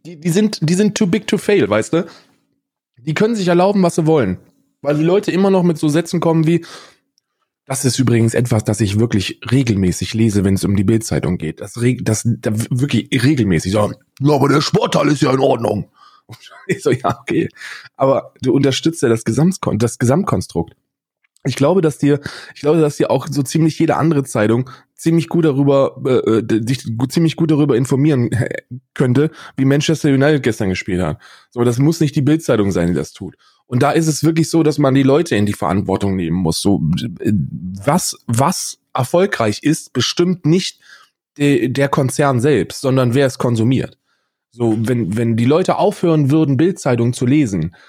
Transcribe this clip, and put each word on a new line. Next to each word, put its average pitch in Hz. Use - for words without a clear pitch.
die, 160
die 170
sind, 214
die 160
sind 208
too 208
big 208
to 208
fail, 180
weißt 110
du? 165
Die 143
können 220
sich 190
erlauben, 185
was 170
sie 160
wollen, 120
weil 147
die 151
Leute 185
immer 190
noch 185
mit 170
so 156
Sätzen 170
kommen 160
wie, 170
das 131
ist 131
übrigens 117
etwas, 120
das 107
ich 101
wirklich 113
regelmäßig 98
lese, 110
wenn 98
es 92
um 95
die 101
Bild-Zeitung 95
geht. 78
Das 110
reg-, 127
das, 107
da 113
w-, 107
wirklich 127
regelmäßig. 104
So, 104
„Ja, 147
aber 139
der 143
Sportteil -
ist 143
ja 135
in 131
Ordnung.“ 117
<laughs> -
Ich -
so, 151
„Ja, -
okay.“ -
Aber 135
du 127
unterstützt 139
ja 131
das 113
Gesamtkon-, 135
das 113
Gesamtkonstrukt. 120
Ich 127
glaube, 175
dass 160
dir, 143
ich -
glaube, 156
dass 147
dir -
auch 131
so 135
ziemlich 160
jede -
andere 143
Zeitung 117
ziemlich 165
gut 165
darüber, 139
äh, 113
äh, 104
d-, 110
dich 123
gu-, 127
ziemlich 165
gut 160
darüber 143
informieren, 131
äh, -
könnte, 143
wie 135
Manchester 147
United 139
gestern 110
gespielt 92
hat. 76
So, 120
das 120
muss 151
nicht 151
die 147
Bild-Zeitung 123
sein, 85
die 90
das 71
tut. -
Und 123
da 143
ist 160
es 151
wirklich 160
so, 165
dass 151
man 135
die 135
Leute 139
in 104
die 104
Verantwortung 95
nehmen 85
muss. 80
So, 101
äh, -
was, 131
was 135
erfolgreich 127
ist, -
bestimmt 175
nicht 165
de-, 143
der 139
Konzern 135
selbst, 120
sondern 127
wer 139
es 123
konsumiert. 120
So, 113
wenn, 113
wenn 117
die 117
Leute 165
aufhören 160
würden, 156
Bild-Zeitung 123
zu 127
lesen, 104